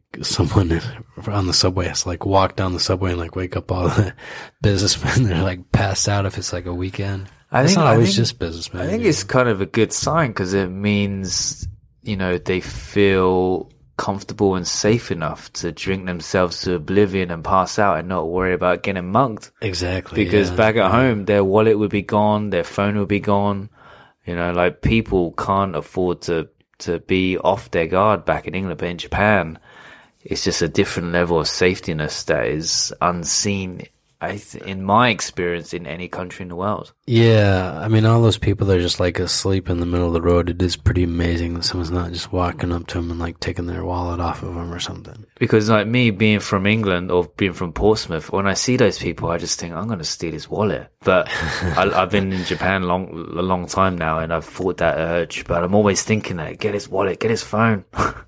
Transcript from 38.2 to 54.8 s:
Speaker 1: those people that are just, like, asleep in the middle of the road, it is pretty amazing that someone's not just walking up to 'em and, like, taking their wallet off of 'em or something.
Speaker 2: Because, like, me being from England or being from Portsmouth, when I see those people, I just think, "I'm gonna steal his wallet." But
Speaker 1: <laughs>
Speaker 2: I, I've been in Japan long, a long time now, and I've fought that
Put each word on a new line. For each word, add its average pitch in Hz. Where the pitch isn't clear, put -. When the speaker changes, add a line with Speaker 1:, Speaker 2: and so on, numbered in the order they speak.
Speaker 1:
those 110
people 101
that 98
are 87
just, 87
like, 90
asleep 95
in 87
the 87
middle 87
of 85
the 85
road, 87
it 85
is 92
pretty -
amazing 85
that 85
someone's 85
not 87
just 87
walking 90
up 85
to -
'em 85
and, 85
like, 85
taking 87
their 87
wallet 87
off 87
of 90
'em 85
or 82
something. 90
Speaker 2:
Because, 110
like, 107
me 120
being 107
from 95
England 98
or 90
being 95
from 85
Portsmouth, 101
when 98
I 95
see 127
those 104
people, 85
I 85
just 87
think, 85
"I'm 95
gonna 98
steal -
his 76
wallet." 85
But 92
Speaker 1:
<laughs> -
Speaker 2:
I, 98
I've 92
been 98
in 92
Japan 92
long, 90
a 90
long 90
time 92
now, 80
and 80
I've 80
fought 92
that 80